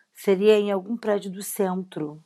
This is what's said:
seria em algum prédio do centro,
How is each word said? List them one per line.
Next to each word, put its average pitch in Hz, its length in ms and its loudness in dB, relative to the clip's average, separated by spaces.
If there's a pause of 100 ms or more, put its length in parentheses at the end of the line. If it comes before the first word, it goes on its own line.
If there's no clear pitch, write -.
(140)
seria 208 440 4
em 202 140 0
algum 196 240 -2
prédio 208 360 -2
do 190 120 -12
centro, 185 840 -4